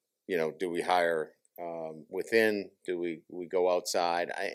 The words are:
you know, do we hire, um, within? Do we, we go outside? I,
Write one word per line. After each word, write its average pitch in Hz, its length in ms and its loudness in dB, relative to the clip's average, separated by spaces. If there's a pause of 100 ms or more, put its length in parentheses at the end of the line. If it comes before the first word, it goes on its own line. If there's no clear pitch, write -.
(260)
you 92 120 0
know, 78 200 0
do 90 120 -2
we 85 120 -2
hire, 85 520 2 (280)
um, 80 480 -8
within? 104 600 2 (160)
Do 90 120 -2
we, 85 300 -4
we 87 220 -10
go 90 200 4
outside? 87 640 2
I, 98 220 -4